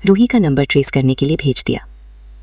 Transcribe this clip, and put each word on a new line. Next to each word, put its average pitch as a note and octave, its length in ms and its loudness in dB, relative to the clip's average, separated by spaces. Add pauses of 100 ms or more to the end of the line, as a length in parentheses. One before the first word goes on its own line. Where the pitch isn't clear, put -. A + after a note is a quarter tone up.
रूही G3 220 4
का A#3+ 120 0
नंबर C#3+ 240 0
ट्रेस C#3 280 0
करने C3 220 0
के C3+ 120 -2
लिए D#3 120 -2
भेज C#3 300 -2
दिया। - 200 -6 (560)